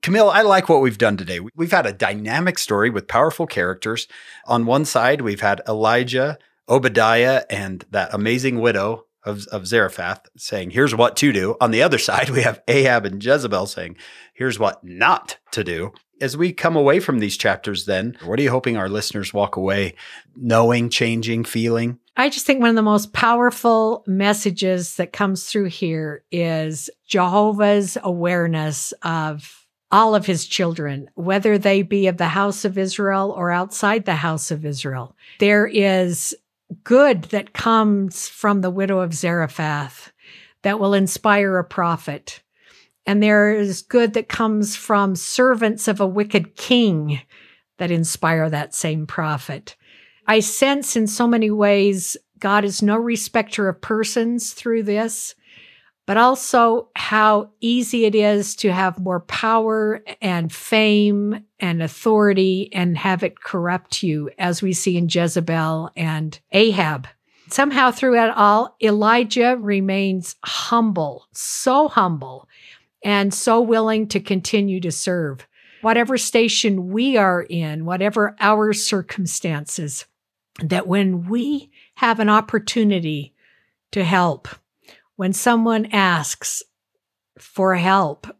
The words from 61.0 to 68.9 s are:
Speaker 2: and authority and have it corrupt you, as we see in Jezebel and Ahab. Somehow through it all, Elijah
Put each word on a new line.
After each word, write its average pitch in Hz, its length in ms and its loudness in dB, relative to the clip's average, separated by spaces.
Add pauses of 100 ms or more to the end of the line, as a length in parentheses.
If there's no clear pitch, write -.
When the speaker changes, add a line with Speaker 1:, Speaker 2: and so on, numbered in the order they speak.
Speaker 2:
and 170 240 -2
authority 196 880 2
and 180 260 0
have 185 260 0
it - 160 -6
corrupt 180 640 -6
you, 151 360 -2
as 180 240 -2
we 190 100 0
see 175 240 -2
in 175 120 0
Jezebel 165 880 -2
and 156 420 -6 (140)
Ahab. 180 560 2 (400)
Somehow 277 420 2
through 240 320 2
it 226 120 2
all, 208 480 2
Elijah 226 760 2